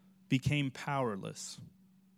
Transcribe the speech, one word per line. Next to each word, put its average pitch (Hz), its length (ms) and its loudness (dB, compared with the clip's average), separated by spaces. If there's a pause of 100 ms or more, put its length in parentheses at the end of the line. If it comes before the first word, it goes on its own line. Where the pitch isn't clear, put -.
(280)
became 139 420 4
powerless. 110 880 -2 (600)